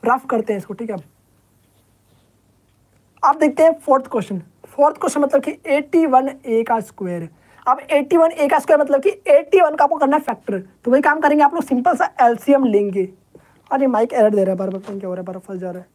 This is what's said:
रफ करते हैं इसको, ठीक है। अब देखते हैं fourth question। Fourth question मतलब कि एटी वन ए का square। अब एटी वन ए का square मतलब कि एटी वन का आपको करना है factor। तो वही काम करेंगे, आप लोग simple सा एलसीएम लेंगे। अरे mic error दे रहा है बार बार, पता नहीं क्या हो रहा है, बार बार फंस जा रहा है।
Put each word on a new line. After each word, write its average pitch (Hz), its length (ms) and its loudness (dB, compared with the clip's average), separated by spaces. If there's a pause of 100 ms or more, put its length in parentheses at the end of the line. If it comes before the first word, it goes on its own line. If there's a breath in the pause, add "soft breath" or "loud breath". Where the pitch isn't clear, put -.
रफ 254 160 0
करते 220 280 -4
हैं 196 60 -4
इसको, 202 140 -14
ठीक 226 160 -12
है। 202 80 -8 (2250)
अब 285 160 2
देखते 302 240 2
हैं 320 160 4
fourth 269 280 0
question। 202 340 -6 (260)
Fourth 294 300 0
question 294 240 -4
मतलब 277 220 2
कि 311 80 -6 (160)
एटी 294 380 0
वन 262 240 2 (160)
ए 226 180 0
का 226 160 -2
square। 175 500 -10 (360 soft breath)
अब 262 140 0 (120)
एटी 294 260 0
वन 330 140 4
ए 320 160 -2
का 294 120 2
square 302 220 2
मतलब 277 200 0
कि 392 80 2 (180)
एटी 330 340 4
वन 311 140 2
का 294 80 2
आपको 294 140 0
करना 294 200 0
है 294 60 0
factor। 202 360 -8
तो - 320 -6
वही 277 100 4
काम 294 180 0
करेंगे, 294 240 2
आप 277 100 4
लोग 339 100 -4
simple 254 320 0
सा - 140 -2 (120)
एलसीएम 262 440 2
लेंगे। 202 420 -2 (640 soft breath)
अरे 269 160 0
mic 233 260 -2
error 220 160 4
दे 208 140 0
रहा 190 80 -2
है 185 60 -4
बार 190 120 -6
बार, 190 100 -10
पता 202 100 -20
नहीं 196 100 -10
क्या 196 80 -12
हो 180 80 -8
रहा 185 60 -12
है, 180 40 -12
बार 185 120 -12
बार 185 100 -20
फंस 190 140 -12
जा 180 100 -10
रहा 180 100 -14
है। 175 140 -20